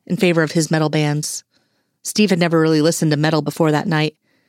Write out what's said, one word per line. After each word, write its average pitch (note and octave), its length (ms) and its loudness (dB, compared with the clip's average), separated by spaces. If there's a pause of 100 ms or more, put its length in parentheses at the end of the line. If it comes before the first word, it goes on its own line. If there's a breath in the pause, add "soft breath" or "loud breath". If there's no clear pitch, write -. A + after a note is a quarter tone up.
in F3 120 -4
favor E3+ 260 2
of D3 80 -4
his E3 200 -2
metal D#3 180 0
bands. D3+ 540 -4 (600)
Steve G#3 260 0
had F#3 100 0
never E3 200 2
really D#3+ 220 2
listened D#3+ 300 0
to D3 60 0
metal D#3 240 0
before D#3 300 0
that D3 160 -2
night. D#3 300 -2 (320)